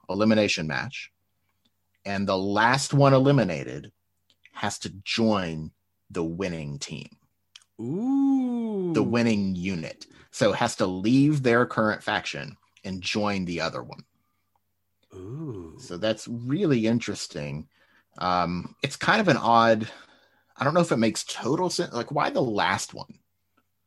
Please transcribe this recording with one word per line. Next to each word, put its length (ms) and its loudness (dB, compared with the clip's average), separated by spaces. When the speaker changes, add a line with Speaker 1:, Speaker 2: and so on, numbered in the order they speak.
Speaker 1:
elimination 580 2
match. 440 -6
And 220 -2
the 100 2
last 560 2
one 200 6
eliminated 800 2
has 260 -6
to 100 -8
join 680 -2
the 120 -2
winning 560 -6
team. 300 -12
Speaker 2:
Ooh. 1120 0
Speaker 1:
The 100 2
winning 520 2
unit. 500 -6
So 200 2
has 240 0
to 100 0
leave 560 2
their 240 6
current 380 0
faction 540 -4
and 180 -8
join 440 -2
the 160 -4
other 200 -4
one. 220 -16
Speaker 2:
Ooh. 640 -12
Speaker 1:
So 180 -12
that's 300 -4
really 600 0
interesting. 800 -4
Um, 640 -2
it's 120 -4
kind 260 2
of 60 2
an 100 4
odd, 500 4
I 60 -2
don't 100 2
know 80 4
if 100 2
it 60 2
makes 260 2
total 460 -2
sense. 240 -4
Like, 180 -4
why 180 0
the 120 -2
last 520 0
one? 260 -16